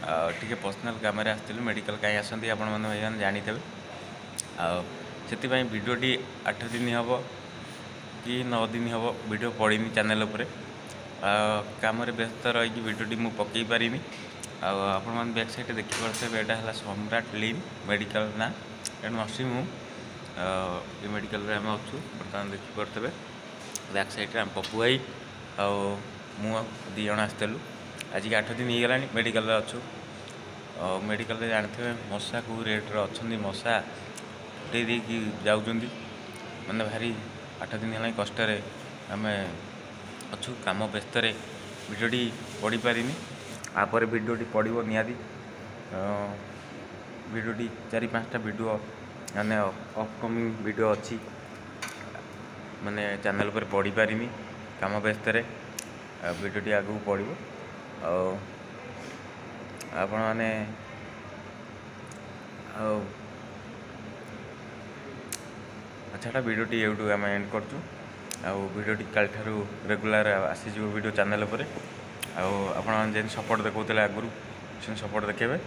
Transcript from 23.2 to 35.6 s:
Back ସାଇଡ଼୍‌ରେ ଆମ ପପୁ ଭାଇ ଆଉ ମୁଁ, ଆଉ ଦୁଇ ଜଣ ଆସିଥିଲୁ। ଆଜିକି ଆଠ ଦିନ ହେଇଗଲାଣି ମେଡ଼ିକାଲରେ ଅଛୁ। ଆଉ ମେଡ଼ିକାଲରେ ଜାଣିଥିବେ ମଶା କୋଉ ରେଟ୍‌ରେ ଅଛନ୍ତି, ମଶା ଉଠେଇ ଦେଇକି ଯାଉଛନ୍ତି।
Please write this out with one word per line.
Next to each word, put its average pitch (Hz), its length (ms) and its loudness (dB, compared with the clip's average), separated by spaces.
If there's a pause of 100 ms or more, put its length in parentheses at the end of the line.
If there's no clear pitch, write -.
Back 98 180 2
ସାଇଡ଼୍‌ରେ 110 300 0
ଆମ 95 140 2
ପପୁ 95 240 -2
ଭାଇ 120 160 8 (640)
ଆଉ 101 160 6 (640)
ମୁଁ, 107 180 0
ଆଉ 113 80 0 (300)
ଦୁଇ 107 100 0
ଜଣ 104 160 4
ଆସିଥିଲୁ। 107 380 2 (560)
ଆଜିକି 107 200 2
ଆଠ 107 200 4
ଦିନ 123 140 0
ହେଇଗଲାଣି 120 460 4
ମେଡ଼ିକାଲରେ 110 460 4
ଅଛୁ। 113 180 -6 (1000)
ଆଉ 92 200 2
ମେଡ଼ିକାଲରେ 110 480 0
ଜାଣିଥିବେ 110 420 2 (200)
ମଶା 104 300 -2
କୋଉ 113 220 -4
ରେଟ୍‌ରେ 107 380 2
ଅଛନ୍ତି, 113 360 -2
ମଶା 104 380 2 (920)
ଉଠେଇ 117 180 2
ଦେଇକି 113 320 2 (280)
ଯାଉଛନ୍ତି। 110 440 4 (760)